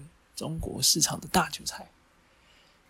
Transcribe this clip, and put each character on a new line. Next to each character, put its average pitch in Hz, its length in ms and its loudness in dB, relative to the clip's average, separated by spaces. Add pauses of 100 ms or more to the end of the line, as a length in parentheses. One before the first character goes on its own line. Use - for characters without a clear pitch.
(380)
中 160 200 -6
国 - 240 -4
市 - 200 4
场 - 180 0
的 - 80 -12
大 - 220 4
韭 - 160 -8
菜。 - 260 -10 (1000)